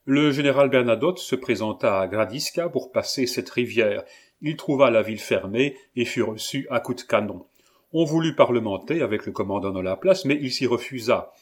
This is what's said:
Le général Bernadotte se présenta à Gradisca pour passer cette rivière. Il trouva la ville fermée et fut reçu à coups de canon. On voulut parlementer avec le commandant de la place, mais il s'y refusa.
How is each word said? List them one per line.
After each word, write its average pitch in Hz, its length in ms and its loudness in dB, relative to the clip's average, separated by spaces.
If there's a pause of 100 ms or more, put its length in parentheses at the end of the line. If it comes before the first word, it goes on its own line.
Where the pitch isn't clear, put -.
Le 147 260 2
général 139 380 4
Bernadotte 123 480 2
se - 180 -4
présenta 107 640 0
à 95 60 0
Gradisca 110 640 -4
pour 139 200 -6
passer - 360 -2
cette - 240 -6
rivière. 107 540 0 (360)
Il 151 160 -4
trouva 135 340 4
la 113 120 4
ville 107 180 -6
fermée 110 560 0 (180)
et 120 120 0
fut - 160 -2
reçu 107 480 -4
à 120 100 0
coups - 240 -6
de - 40 -16
canon. 104 360 0 (480)
On 165 120 2
voulut 160 320 0
parlementer 120 640 2
avec 107 240 -2
le 101 60 -8
commandant 98 400 -4
de 95 80 -4
la 92 160 -2
place, 185 280 4
mais 143 160 2
il 127 120 -4
s'y 131 140 -2
refusa. 113 760 0